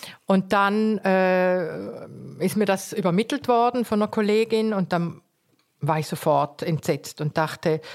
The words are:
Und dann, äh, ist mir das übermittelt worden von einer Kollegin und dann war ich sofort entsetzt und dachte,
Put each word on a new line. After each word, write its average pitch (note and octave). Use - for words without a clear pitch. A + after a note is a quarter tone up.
Und F#3+
dann, G#3
äh, F#3
ist F#3
mir G#3
das G3
übermittelt G#3
worden A#3+
von G#3
einer G#3+
Kollegin A3
und F#3
dann E3+
war D#3
ich D3+
sofort D3
entsetzt D#3
und D3+
dachte, D#3